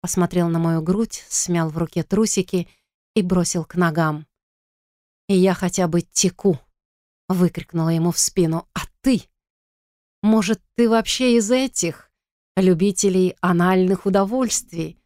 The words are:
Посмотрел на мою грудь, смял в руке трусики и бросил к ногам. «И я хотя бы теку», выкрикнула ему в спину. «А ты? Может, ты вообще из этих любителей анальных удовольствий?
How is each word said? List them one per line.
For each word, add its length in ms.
Посмотрел 480
на 100
мою 240
грудь, 460
смял 400
в 100
руке 240
трусики 640
и 80
бросил 420
к 100
ногам. 520
«И 80
я 200
хотя 320
бы 140
теку», 580
выкрикнула 640
ему 220
в 80
спину. 540
«А 80
ты? 220
Может, 400
ты 140
вообще 480
из 140
этих 600
любителей 880
анальных 640
удовольствий? 1000